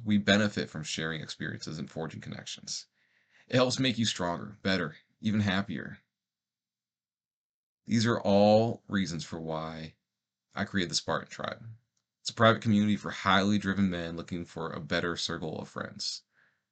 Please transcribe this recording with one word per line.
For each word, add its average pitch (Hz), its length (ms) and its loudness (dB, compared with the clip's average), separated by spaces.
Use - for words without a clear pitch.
We 107 120 4
benefit 101 520 4
from 78 140 -10
sharing 80 380 -4
experiences 80 580 -8
and - 100 -8
forging 80 320 -8
connections. - 640 -12
It - 60 0
helps 127 240 2
make 127 180 0
you 113 80 2
stronger, 87 560 -4
better, 90 340 0
even 107 180 0
happier. 92 580 -2
These 113 200 2
are 117 160 2
all 104 680 6
reasons 85 380 -2
for 85 160 -10
why 80 540 -8
I 98 80 -2
created 92 280 -2
the 80 40 -2
Spartan - 340 -2
Tribe. - 360 -8
It's - 80 -8
a - 40 -8
private 113 280 6
community 104 340 4
for 82 160 -6
highly 98 460 4
driven 98 320 2
men 85 260 -4
looking 85 300 -8
for 80 240 -8
a 80 100 -8
better 85 380 -2
circle 82 420 -4
of - 80 -10
friends. - 540 -10